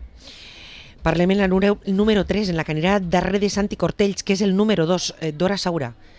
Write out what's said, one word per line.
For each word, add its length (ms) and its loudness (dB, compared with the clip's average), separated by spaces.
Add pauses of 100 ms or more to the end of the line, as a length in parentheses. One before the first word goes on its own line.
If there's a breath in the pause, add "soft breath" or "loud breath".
(1040 loud breath)
Parlem 300 2
en 60 2
la 100 2
número, 380 2
número 380 2
tres, 240 -2
en 80 -2
la 60 0
que 80 -6
anirà 300 2
darrere 420 0
de 80 2
Santi 240 -2
Cortells, 480 0
que 140 0
és 40 0
el 140 2
número 320 2
dos, 340 -2
eh, 120 -4
Dora 260 -2
Saura. 380 -4 (220 soft breath)